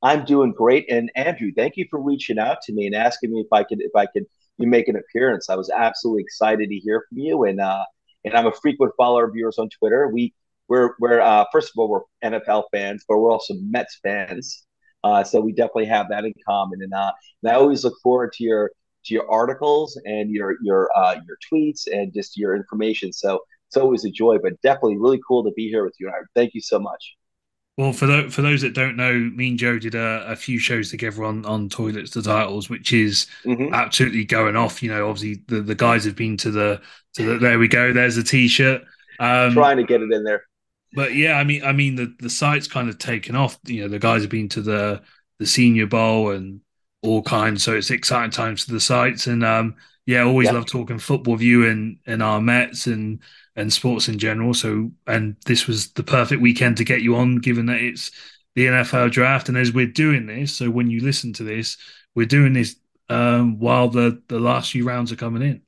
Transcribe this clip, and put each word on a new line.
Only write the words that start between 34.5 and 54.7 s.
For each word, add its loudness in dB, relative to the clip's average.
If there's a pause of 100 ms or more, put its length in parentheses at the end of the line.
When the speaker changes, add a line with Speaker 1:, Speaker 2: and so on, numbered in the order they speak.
Speaker 2:
off. -2
You -6
know, -2
obviously -8
the, -2
the -4
guys 2
have -4
been -4
to -4
the, -2 (320)
to -6
the, 0
there 4
we 6
go. 4
There's 2
the -2
t-shirt. 2 (380)
Um, 2
Speaker 1:
Trying 6
to 2
get 2
it -2
in 0
there. -2 (520)
Speaker 2:
But -2
yeah, 2
I 2
mean, 0
I 0
mean, 2
the, -6
the -10
site's 0
kind -4
of -10
taken -6
off. 0
You -6
know, -6
the -6
guys 2
have -6
been -4
to -8
the, -4 (340)
the -6
Senior 4
Bowl 2
and -8 (420)
all 0
kinds. 0
So 0
it's -2
exciting -2
times -4
for -8
the -4
sites. 2
And, 0
um, 0 (320)
yeah, 4
always 4
Speaker 1:
Yeah. 4
Speaker 2:
love -2
talking -6
football -2
with 0
you 6
and, -2
and -2
our 0
Mets 0
and, -4 (380)
and -4
sports 0
in -4
general. -2
So, -2 (160)